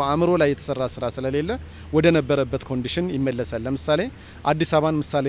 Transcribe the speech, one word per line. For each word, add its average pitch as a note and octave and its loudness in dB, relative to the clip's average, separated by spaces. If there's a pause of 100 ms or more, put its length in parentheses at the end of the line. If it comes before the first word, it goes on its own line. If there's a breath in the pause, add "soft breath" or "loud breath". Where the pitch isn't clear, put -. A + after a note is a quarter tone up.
አእምሮ D3+ 2
ላይ D3+ 4
የተሰራ C3 -4
ስራ - -6
ስለሌለ C3+ -2 (380 loud breath)
ወደ D#3 4
ነበረበት C#3 2
ኮንዲሽን B2+ -4
ይመለሳል። B2 -2
ለምሳሌ C#3 0 (440 loud breath)
አዲስ D#3 2
አበባን D#3 2
ምሳሌ C#3+ 0